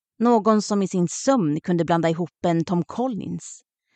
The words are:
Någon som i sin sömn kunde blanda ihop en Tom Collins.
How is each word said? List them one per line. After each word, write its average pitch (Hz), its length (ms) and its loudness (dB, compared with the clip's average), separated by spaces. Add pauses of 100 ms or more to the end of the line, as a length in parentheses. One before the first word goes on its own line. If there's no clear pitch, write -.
(200)
Någon 220 420 4
som 202 200 0
i 190 60 0
sin 175 200 0
sömn 165 540 0
kunde 170 240 0
blanda 165 240 2
ihop - 360 -4
en 165 200 2
Tom 175 180 0
Collins. - 800 -8 (340)